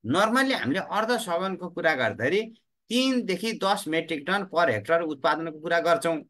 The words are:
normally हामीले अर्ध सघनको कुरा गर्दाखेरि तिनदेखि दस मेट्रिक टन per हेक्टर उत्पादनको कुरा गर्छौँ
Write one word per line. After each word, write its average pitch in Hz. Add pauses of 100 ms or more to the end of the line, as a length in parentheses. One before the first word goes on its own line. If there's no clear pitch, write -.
normally 220
हामीले 135
अर्ध 214
सघनको 180
कुरा 165
गर्दाखेरि 135 (340)
तिनदेखि 226
दस 196
मेट्रिक 160
टन 196
per 165
हेक्टर 120
उत्पादनको 156
कुरा 170
गर्छौँ 165 (140)